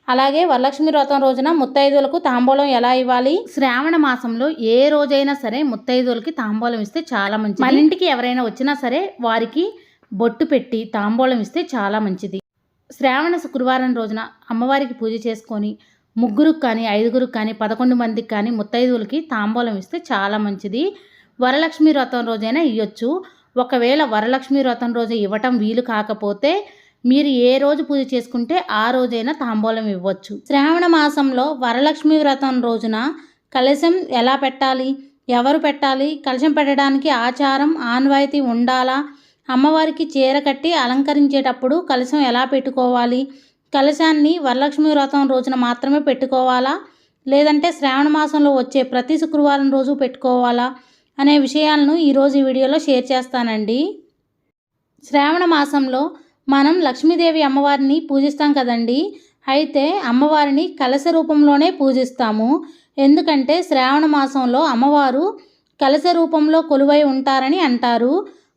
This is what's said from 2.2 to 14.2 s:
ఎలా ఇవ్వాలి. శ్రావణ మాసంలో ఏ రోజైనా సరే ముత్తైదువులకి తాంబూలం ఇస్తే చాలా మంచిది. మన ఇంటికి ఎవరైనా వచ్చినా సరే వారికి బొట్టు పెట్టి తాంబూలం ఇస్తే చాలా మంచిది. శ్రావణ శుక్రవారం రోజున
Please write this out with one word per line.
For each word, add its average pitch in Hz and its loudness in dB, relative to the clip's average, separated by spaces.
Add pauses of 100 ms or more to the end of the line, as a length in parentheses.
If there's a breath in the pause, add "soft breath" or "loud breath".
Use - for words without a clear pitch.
ఎలా 247 2
ఇవ్వాలి. 254 2 (140)
శ్రావణ 269 0
మాసంలో 254 0 (160)
ఏ 226 4 (100)
రోజైనా 285 0
సరే 254 -6
ముత్తైదువులకి 247 -2
తాంబూలం 226 -4
ఇస్తే 214 -6
చాలా 214 -4
మంచిది. 214 -2
మన 262 4
ఇంటికి 359 2
ఎవరైనా 247 -2
వచ్చినా 254 -4
సరే 269 -4 (200)
వారికి 233 -2 (480 soft breath)
బొట్టు 233 -2
పెట్టి 254 -2
తాంబూలం 226 -2
ఇస్తే 208 -6
చాలా 214 -4
మంచిది. 190 -6 (520)
శ్రావణ 277 -2
శుక్రవారం 254 -2
రోజున 220 -6 (300)